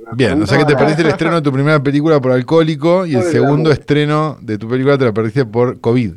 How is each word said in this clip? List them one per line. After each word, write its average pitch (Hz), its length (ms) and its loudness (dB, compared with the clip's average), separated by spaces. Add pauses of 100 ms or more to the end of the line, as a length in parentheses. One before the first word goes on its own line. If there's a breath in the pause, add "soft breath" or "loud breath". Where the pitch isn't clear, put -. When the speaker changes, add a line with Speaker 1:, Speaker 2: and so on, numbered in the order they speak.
(140)
Speaker 1:
Bien, - 280 0
o 107 60 -2
sea - 100 0
que 147 80 2
te 147 80 2
Speaker 2:
toda - 0 -
la 135 60 2
Speaker 1:
perdiste 151 240 2
el 160 60 2
estreno 165 260 -2
de 165 60 0
tu 143 100 -2
primera 143 300 0
película 147 380 2
por 127 140 0
alcohólico 160 720 0
y 165 80 -6
el 127 60 0
Speaker 2:
Por 117 80 0
el - 40 -2
Speaker 1:
segundo 147 380 2
Speaker 2:
amor. 143 100 2
Speaker 1:
estreno 151 640 -2
de 110 160 -6
tu 110 100 -10
película 131 300 0
te 131 80 0
la 113 80 0
perdiste 113 320 -2
por 117 340 -2
covid. 120 380 0